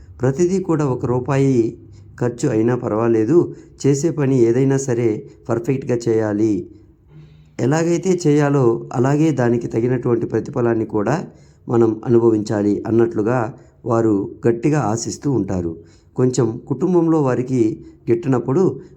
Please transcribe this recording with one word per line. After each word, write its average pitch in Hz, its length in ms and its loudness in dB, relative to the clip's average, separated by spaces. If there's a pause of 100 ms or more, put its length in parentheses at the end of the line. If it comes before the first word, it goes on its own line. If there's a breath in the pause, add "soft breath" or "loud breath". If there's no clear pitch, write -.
(180 loud breath)
ప్రతిదీ 175 420 0
కూడా 156 260 -2
ఒక 127 200 -4
రూపాయి 135 500 0 (640 loud breath)
ఖర్చు 123 320 -2
అయినా 113 260 2
పర్వాలేదు, 113 600 2 (400 loud breath)
చేసే 139 340 0
పని 135 280 0
ఏదైనా 131 380 4
సరే 123 320 -2 (340 loud breath)
పర్ఫెక్ట్గా 123 540 -2
చేయాలి, 110 560 0 (1040 loud breath)
ఎలాగైతే 165 540 0
చేయాలో 143 520 2 (280)
అలాగే 139 380 2
దానికి 120 360 0
తగినటువంటి 120 580 -2
ప్రతిఫలాన్ని 117 600 -2
కూడా 107 300 -2 (520 loud breath)
మనం 117 220 4 (160)
అనుభవించాలి 110 680 2 (120)
అన్నట్లుగా 113 540 0 (460 loud breath)
వారు 113 280 2 (280)
గట్టిగా 147 400 0
ఆశిస్తూ 110 500 -4
ఉంటారు. 95 400 -2 (440 soft breath)
కొంచెం 127 320 2 (100)
కుటుంబంలో 165 640 0
వారికి 123 400 0 (420 loud breath)
గిట్టనప్పుడు 131 600 0 (340 loud breath)